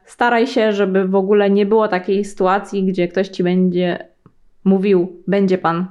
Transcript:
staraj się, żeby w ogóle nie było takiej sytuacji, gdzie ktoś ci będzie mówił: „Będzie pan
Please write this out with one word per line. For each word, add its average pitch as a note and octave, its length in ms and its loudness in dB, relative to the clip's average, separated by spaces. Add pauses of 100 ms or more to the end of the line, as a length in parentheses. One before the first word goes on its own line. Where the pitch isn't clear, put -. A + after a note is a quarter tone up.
staraj A#3+ 420 0
się, A3 240 0
żeby G3 360 0
w F#3+ 80 -2
ogóle G3+ 340 2
nie G3+ 160 2
było G#3+ 220 2
takiej G3 380 -2
sytuacji, G3+ 580 -2
gdzie F#3 240 -2
ktoś F#3+ 200 -4
ci F#3 160 -6
będzie F3+ 640 0 (560)
mówił: F#3+ 640 0
„Będzie F#3+ 300 2
pan F3 340 -2